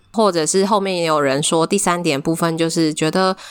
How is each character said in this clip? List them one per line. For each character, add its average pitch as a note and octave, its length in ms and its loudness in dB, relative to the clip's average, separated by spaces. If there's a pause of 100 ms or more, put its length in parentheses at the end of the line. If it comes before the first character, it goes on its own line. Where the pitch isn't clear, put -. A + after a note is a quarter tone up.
(120)
或 A3 180 2
者 E3+ 160 0
是 F#3+ 200 2
后 G3+ 160 0
面 F#3+ 160 -4
也 E3+ 80 -2
有 D#3 160 2
人 C#3 200 0
说 D#3+ 240 0
第 G3+ 120 0
三 F3 260 0
点 D3+ 160 0
部 E3 160 -2
分 E3 220 -2
就 E3 120 0
是 D#3+ 240 0
觉 D#3 160 -2
得 F#3+ 280 0 (140)